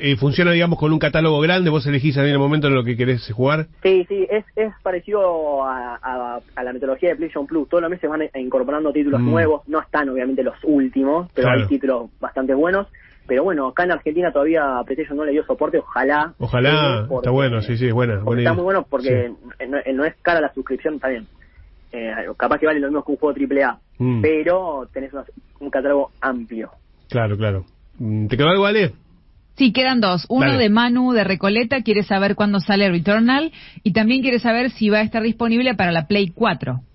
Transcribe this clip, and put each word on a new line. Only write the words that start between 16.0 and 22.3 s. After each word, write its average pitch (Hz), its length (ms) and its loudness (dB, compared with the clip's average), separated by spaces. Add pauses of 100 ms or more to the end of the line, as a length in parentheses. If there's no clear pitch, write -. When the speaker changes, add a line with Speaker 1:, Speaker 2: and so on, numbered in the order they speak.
Speaker 1:
Ojalá, 131 640 2
Speaker 2:
Eh, 107 80 -4
porque, 127 160 -4
Speaker 1:
está 123 60 0
bueno, 127 300 2
sí, 117 140 -4
sí, 123 120 0
es 113 60 0
buena, 120 200 0
Speaker 2:
porque 95 120 -4
Speaker 1:
buena 117 160 0
Speaker 2:
está 113 100 2
Speaker 1:
idea. - 20 2
Speaker 2:
muy 175 100 -2
bueno 185 260 0
porque 127 420 0 (280)
Speaker 1:
Sí. 131 80 -10
Speaker 2:
no, 139 100 -2 (180)
no 139 100 0
es 160 160 -4
cara 170 180 2
la 147 140 -2
suscripción, 135 420 -6
está 131 140 -4
bien. 113 180 -6 (720)
Eh, 113 140 -8 (240)